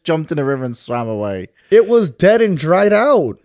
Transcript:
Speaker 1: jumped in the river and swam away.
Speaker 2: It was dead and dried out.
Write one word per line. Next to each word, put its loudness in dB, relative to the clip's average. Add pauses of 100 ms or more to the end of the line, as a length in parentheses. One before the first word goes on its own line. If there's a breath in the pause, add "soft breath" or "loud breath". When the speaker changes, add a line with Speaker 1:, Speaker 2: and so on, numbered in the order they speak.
Speaker 1:
jumped -4
in -4
the -2
river -4
and -8
swam -8
away. -6 (220)
Speaker 2:
It 4
was 2
dead 2
and 0
dried 2
out. 0